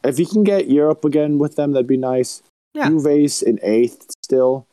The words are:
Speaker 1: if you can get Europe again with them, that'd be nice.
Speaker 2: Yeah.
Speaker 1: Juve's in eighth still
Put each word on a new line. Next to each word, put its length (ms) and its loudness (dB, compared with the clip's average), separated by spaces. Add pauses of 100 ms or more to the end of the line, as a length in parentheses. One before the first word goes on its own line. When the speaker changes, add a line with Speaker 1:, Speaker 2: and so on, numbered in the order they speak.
Speaker 1:
if 140 -2
you 80 0
can 180 0
get 260 0
Europe 360 2
again 340 0
with 180 -2
them, 160 -2
that'd 140 0
be 100 0
nice. 440 -4 (320)
Speaker 2:
Yeah. 140 -2
Speaker 1:
Juve's 540 0
in 200 -2
eighth 480 -2 (140)
still 500 0